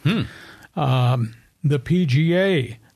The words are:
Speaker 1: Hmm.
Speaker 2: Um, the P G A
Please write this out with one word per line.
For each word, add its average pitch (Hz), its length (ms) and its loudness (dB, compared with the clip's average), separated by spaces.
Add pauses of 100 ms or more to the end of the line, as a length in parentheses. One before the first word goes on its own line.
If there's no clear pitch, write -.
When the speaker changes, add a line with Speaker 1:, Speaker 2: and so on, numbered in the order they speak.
Speaker 1:
Hmm. 180 180 0 (540)
Speaker 2:
Um, 127 600 0 (280)
the 143 160 2
P 175 260 0
G 156 320 2
A 160 420 0 (160)